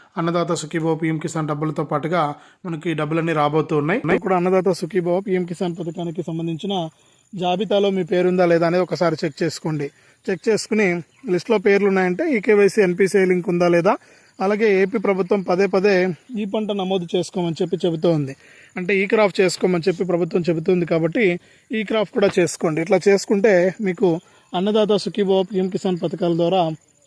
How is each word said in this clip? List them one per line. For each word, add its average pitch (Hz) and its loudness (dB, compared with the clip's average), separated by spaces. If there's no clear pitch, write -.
అన్నదాత 170 0
సుఖీభవ 160 -2
పీఎం 160 -2
కిసాన్ 156 -6
డబ్బులతో 156 -4
పాటుగా 151 -2
మనకి 165 -6
ఈ 160 -2
డబ్బులన్నీ 160 -2
రాబోతూ 151 0
ఉన్నాయి. 156 0
ఇప్పుడు 180 0
కూడా 185 -2
అన్నదాత 185 2
సుఖీభవ 175 -2
పీఎం 185 -2
కిసాన్ 175 -6
పథకానికి 170 -8
సంబంధించిన 165 -6
జాబితాలో 196 0
మీ 190 0
పేరుందా 180 2
లేదా 170 4
అనేది 180 2
ఒకసారి 165 0
చెక్ 160 -4
చేసుకోండి. 151 -4
చెక్ 190 -6
చేసుకుని 202 0
లిస్ట్లో 208 0
పేర్లు 202 4
ఉన్నాయంటే 190 0
ఈకేవైసీ 202 4
ఎన్పీసీఐ 185 2
లింక్ 185 0
ఉందా 175 2
లేదా, 175 4
అలాగే 202 2
ఏపీ 196 -2
ప్రభుత్వం 196 0
పదే 185 0
పదే 190 2
ఈ 208 -4
పంట 214 -4
నమోదు 190 -2
చేసుకోమని 175 -4
చెప్పి 180 -4
చెబుతూ 170 0
ఉంది. 143 -2
అంటే 190 0
ఈ 202 -2
క్రాప్ 214 2
చేసుకోమని 180 0
చెప్పి 180 -2
ప్రభుత్వం 175 -2
చెబుతుంది 170 0
కాబట్టి 165 0
ఈ 220 -2
క్రాప్ 208 -2
కూడా 202 2
చేసుకోండి. 160 0
ఇట్లా 180 4
చేసుకుంటే 196 4
మీకు 180 0
అన్నదాత 208 2
సుఖీభవ 190 0
పీఎం 190 -2
కిసాన్ 180 -2
పథకాల 175 -2
ద్వారా 170 2